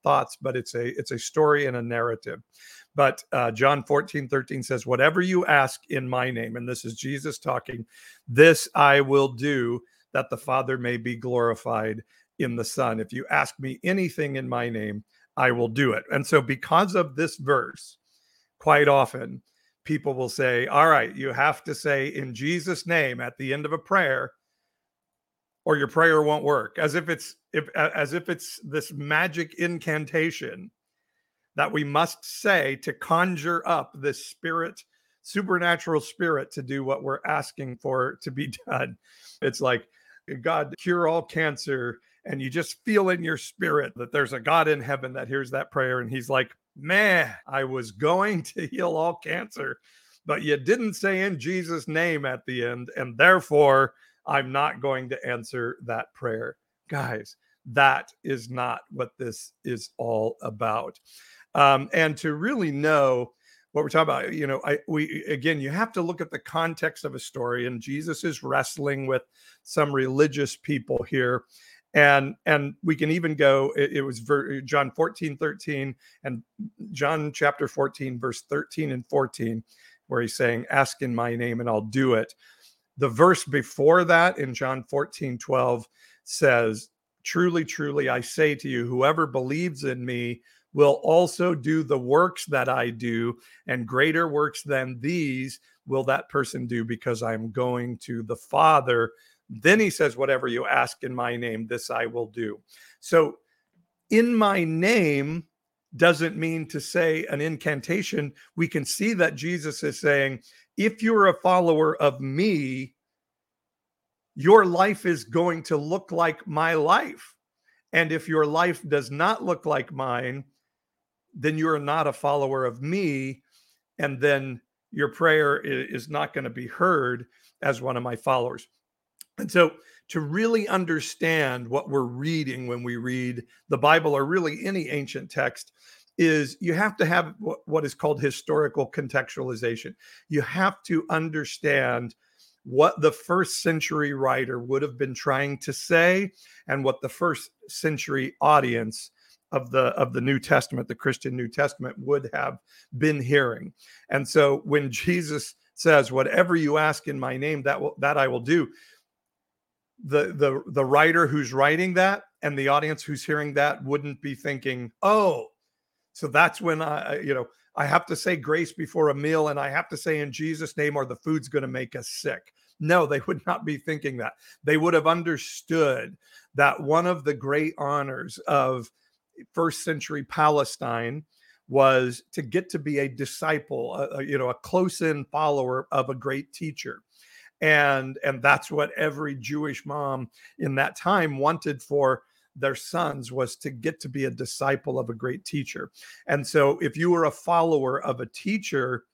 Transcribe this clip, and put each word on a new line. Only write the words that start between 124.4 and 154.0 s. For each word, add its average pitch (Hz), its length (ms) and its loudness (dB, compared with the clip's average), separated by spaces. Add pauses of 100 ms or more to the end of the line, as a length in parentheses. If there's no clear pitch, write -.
your 143 180 -2
prayer 151 560 2
i-, - 20 -6
is 131 420 -6
not 147 240 -6
gonna 131 160 -6
be 123 180 -12
heard 127 580 0 (360)
as 123 200 0
one 127 160 -2
of 120 60 -4
my 123 120 -6
followers." 127 500 0 (720)
And 175 120 -6
so 165 280 4 (320)
to 170 100 -4
really 208 480 0
understand 160 1000 -2
what 135 220 -4
we're 139 140 0
reading 131 640 -4
when 120 160 -6
we 120 140 -6
read 123 460 -6 (260)
the 139 80 -2
Bible, 156 360 4
or 139 120 2
really 165 400 -2
any 185 240 -4
ancient 139 420 -8
text, - 400 -4 (460)
is 156 420 2
you 170 140 -2
have 202 240 0
to 180 80 2
have 165 340 0
wh-, 165 280 -8
what 156 180 0
is 135 100 -6
called 147 260 0
historical 143 720 0
contextualization. 127 1040 -4 (320)
You 147 140 0
have 190 420 -2
to 170 260 -2
understand 143 1040 -2 (500)
what 147 380 4
the 151 100 6
first - 520 -2
century 156 500 -2
writer 131 460 -2
would 131 240 -2
have 123 140 -6
been 131 180 -4
trying 139 440 -2
to 143 140 -8
say 180 600 2 (340)
and 139 160 -2
what 131 180 0
the 135 80 -6
first - 400 -4 (180)
century 139 760 -4
audience 123 680 2 (440)
of 127 180 -4
the, 127 140 4 (120)
of 123 160 0
the 123 80 -2
New 131 180 0
Testament, 131 480 0
the 123 60 -8
Christian 127 420 -4
New 123 120 -6
Testament, 127 500 -4
would 131 360 -2
have 135 260 -6 (380)
been 151 220 2
hearing. 127 540 0 (360)